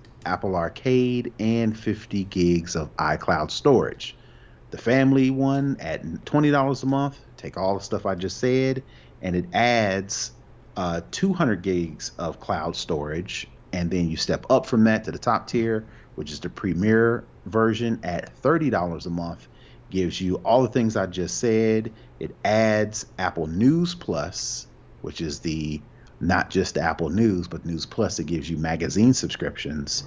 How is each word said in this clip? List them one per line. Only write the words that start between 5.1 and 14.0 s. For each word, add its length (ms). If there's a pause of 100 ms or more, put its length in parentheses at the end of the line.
one 500
at 240 (220)
twenty 260
dollars 320
a 20
month, 320 (200)
take 180
all 200
the 80
stuff 220
I 100
just 240
said, 440 (380)
and 160
it 160
adds, 800 (420)
uh, 240 (120)
two 200
hundred 300
gigs 580
of 200
cloud 360
storage, 720 (260)
and 160
then 200